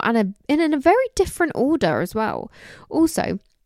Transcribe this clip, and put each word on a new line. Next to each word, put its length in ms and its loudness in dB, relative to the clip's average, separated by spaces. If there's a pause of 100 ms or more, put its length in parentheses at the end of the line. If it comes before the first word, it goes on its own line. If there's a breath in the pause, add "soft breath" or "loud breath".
and 100 0
a, 180 0 (140)
in, 120 2
in 160 2
a 40 -2
very 260 2 (100)
different 400 0
order 460 0
as 120 -6
well. 380 -6 (360 loud breath)
Also, 520 0 (260)